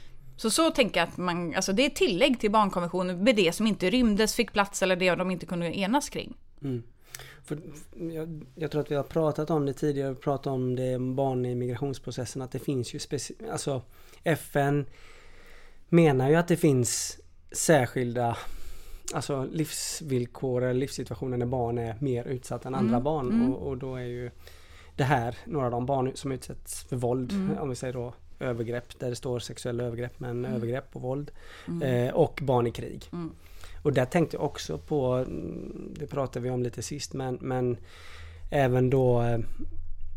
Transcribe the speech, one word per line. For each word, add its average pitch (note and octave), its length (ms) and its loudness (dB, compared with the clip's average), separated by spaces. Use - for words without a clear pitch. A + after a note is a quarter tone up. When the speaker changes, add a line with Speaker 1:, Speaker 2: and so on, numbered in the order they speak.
Speaker 1:
Så, A3+ 120 0
så D#4+ 220 4
tänker A#3 280 2
jag E3 100 2
att - 80 -12
man, F3 380 -2
alltså F#3+ 180 0
det A#3+ 120 6
är D4 40 4
tillägg B3+ 500 4
till G#3 120 0
barnkonventionen F3+ 720 2
med A#3+ 120 8
det F#3 200 4
som G#3+ 120 2
inte F#3 220 2
rymdes, A3 460 4
fick - 180 0
plats G3+ 300 0
eller F#3 120 4
det F3+ 200 4
de F#3 160 0
inte F3 140 -4
kunde E3+ 340 -4
enas G#3+ 300 2
kring. - 280 -8
Speaker 2:
Mm. B2+ 220 -4
För D3+ 160 -8
jag, D#3+ 320 -8
jag D#3+ 160 -4
tror D3 100 0
att C#3+ 100 -2
vi D3 40 0
har C#3 80 2
pratat D3+ 460 0
om D3+ 160 4
det C#3 80 0
tidigare, C#3 420 0
pratat C#3 320 -2
om B2+ 280 0
det, B2+ 240 0
barn B2+ 460 0
i B2 100 0
migrationsprocessen, B2 840 -4
att B2+ 100 -10
det B2+ 80 -4
finns C3 360 -2
ju C#3+ 40 -6
speci-, - 520 -8
alltså C#3 300 -2
F - 320 0
N C#3+ 300 4
menar C#3+ 400 8
ju D#3 60 8
att E3+ 120 6
det E3 100 4
finns - 600 4
särskilda, A#2+ 840 4
alltså C3+ 380 -2
livsvillkor C3 1120 -2
eller B2+ 160 2
livssituationer C3 580 -4
när B2 80 2
barn A#2+ 320 0
är A2+ 220 -4
mer B2+ 280 0
utsatta B2 400 -6
än C3 80 -4
andra A3 200 4
Speaker 1:
Mm, - 80 2
Speaker 2:
barn. D3+ 280 0
Speaker 1:
mm. A#3+ 220 4
Speaker 2:
Och, - 140 -6
och C3+ 100 -4
då C3 180 -6
är B2+ 100 -6
ju A#2+ 260 -6
det - 80 2
här B2+ 320 4
några C3+ 200 0
av A#2+ 60 0
de A#2+ 140 -2
barn C3 300 0
som C#3 160 -6
utsätts - 520 -10
för - 120 -6
våld, B2 360 0
Speaker 1:
Mm. F#3+ 260 0
Speaker 2:
om D3 120 -4
vi B2 60 -4
säger B2+ 180 -6
då B2 200 -6
övergrepp, A#2+ 600 -4
där B2+ 100 -4
det B2 60 -2
står B2 240 -4
sexuella A#2+ 440 -6
övergrepp, A#2+ 360 -6
men B2 100 -6
Speaker 1:
Mm. - 80 -4
Speaker 2:
övergrepp C3 420 -4
och B2+ 60 -10
våld. C3+ 300 -4
Speaker 1:
Mm. E3+ 140 -4
Speaker 2:
Eh, - 60 -2
och - 300 4
barn B2 240 4
i A2+ 40 -2
krig. - 400 -10
Speaker 1:
Mm. E3+ 200 -6
Speaker 2:
Och C#3+ 100 4
där B2+ 120 4
tänkte D#3+ 320 2
jag - 60 -4
också D3+ 340 -4
på, C3+ 360 0
mm, - 840 -6
det D3+ 80 -8
pratade C3 360 -4
vi B2 60 0
om B2+ 140 0
lite A#2+ 180 -4
sist, - 320 -8
men, C3 280 -4
men B2+ 360 0
även B2+ 380 4
då, B2+ 320 6
eh, A#2 180 4